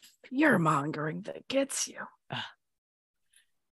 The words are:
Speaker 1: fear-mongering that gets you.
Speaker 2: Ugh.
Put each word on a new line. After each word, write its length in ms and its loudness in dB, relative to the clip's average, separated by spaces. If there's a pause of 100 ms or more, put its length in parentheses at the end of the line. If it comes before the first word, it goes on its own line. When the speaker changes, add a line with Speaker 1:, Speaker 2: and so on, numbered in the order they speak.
(280)
Speaker 1:
fear-mongering 960 2
that 240 -12
gets 400 0
you. 140 -12 (320)
Speaker 2:
Ugh. 60 -4 (1300)